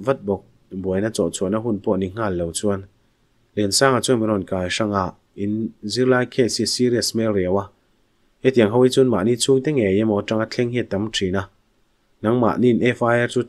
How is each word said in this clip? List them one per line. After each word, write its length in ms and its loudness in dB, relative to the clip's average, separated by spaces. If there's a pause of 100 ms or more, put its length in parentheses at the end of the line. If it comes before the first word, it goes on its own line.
vat 220 -2
bok. 140 -2 (400)
Buai 180 -2
na 100 -2
chaw 200 -2
chaw 200 -4
na 80 -2
hun 260 -4
po 120 -2
ni 180 -2
nga 160 -4
lo 220 -2
chuan. 280 -4 (760)
Lian 160 0
sang 260 4
a 20 0
chuan 200 2
maron 300 0
ka 80 -2 (100)
shanga 360 0 (380)
in 100 -4 (400)
zirlai 400 2
ke 100 0 (120)
si 120 0
serious 480 -2
me 100 0
rewa. 400 0 (840)
Etiang 280 4
hoi 200 6
chuan 180 4
ma 140 2
ni 160 2
chung 220 2
te 80 0
nge 140 0 (140)
emaw 200 2
atanga 320 -2
thleng 220 -2
hi 160 -2
tam 140 -4 (100)
thina. 280 -2 (800)
Nang 200 2
ma 80 4 (120)
nin 160 4 (200)
F 40 -4
I 140 2 (100)
R 80 -4
chu 140 0